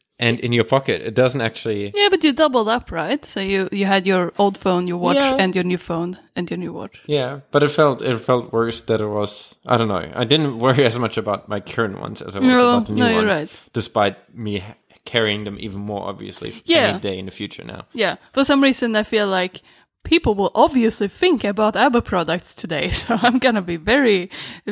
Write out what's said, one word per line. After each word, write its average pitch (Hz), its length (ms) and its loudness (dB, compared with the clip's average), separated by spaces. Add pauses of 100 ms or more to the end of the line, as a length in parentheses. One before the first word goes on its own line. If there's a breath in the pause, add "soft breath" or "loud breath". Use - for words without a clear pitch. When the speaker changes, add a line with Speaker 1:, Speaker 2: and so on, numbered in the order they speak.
(180)
Speaker 1:
and 117 240 0
in 117 100 -2
your 117 140 4
pocket. 135 360 0
It 113 140 -6
doesn't 127 240 2
actually 107 560 -4
Speaker 2:
Yeah, 403 140 4
but 381 140 2
you 294 100 4
doubled 247 340 2
up, 240 240 -2
right? 175 320 -4
So - 160 -10
you, 190 320 -2
you 196 140 0
had 196 200 2
your 185 320 2
old 202 200 2
phone, 180 280 0
your 175 120 -4
watch, 175 180 2
Speaker 1:
Yeah. 269 240 2
Speaker 2:
and 190 160 2
your 180 80 0
new 180 140 0
phone, 175 400 -6 (180)
and 180 140 -6
your 170 80 -6
new 170 160 -8
watch. - 320 -14
Speaker 1:
Yeah, 143 340 -4 (120)
but 147 120 6
it 147 60 4
felt, 147 320 2
it 123 160 0
felt 120 340 0
worse 113 300 0
that 110 180 0
it 107 80 -2
was, 104 480 -6 (100)
I 117 120 2
don't 113 100 2
know. 87 260 -4
I 120 120 -2
didn't 139 340 0
worry 127 260 4
as 117 140 0
much 117 180 -2
about 104 300 -4
my 104 140 -6
current 107 400 -4
ones - 200 -10
as - 140 -12
I - 40 -6
was 269 100 4
Speaker 2:
No, 247 260 4
Speaker 1:
about 233 120 0
the 214 60 -4
new 247 100 0
Speaker 2:
no, 240 60 4
you're 226 160 2
Speaker 1:
ones, 208 40 0
Speaker 2:
right. 165 200 -2 (220 loud breath)
Speaker 1:
despite 104 640 -2
me 107 240 -6
ha-, 104 160 -16 (300)
carrying 107 400 0
them 101 160 -10
even 101 180 -10
more, 101 300 -8
obviously, 101 400 -12
f-, - 160 -16
Speaker 2:
Yeah. 330 220 2
Speaker 1:
any 160 120 -2
day 98 180 -6
in 92 80 -10
the 98 60 -12
future - 320 -12
now. - 300 -14
Speaker 2:
Yeah, 190 240 -2 (160 soft breath)
for 277 100 2
some 277 180 4
reason 240 360 2
I 214 60 2
feel 208 240 0
like 185 340 -2 (440 soft breath)
people 311 280 2
will 196 220 0
obviously 233 540 2
think 349 340 2
about 208 320 0
Apple 240 260 4
products 170 540 -2
today, 160 340 -4
<laughs> - 120 -2
so 233 200 -2
I'm 240 160 4
gonna 240 240 2
be 170 160 -6
very, 202 520 2 (420 loud breath)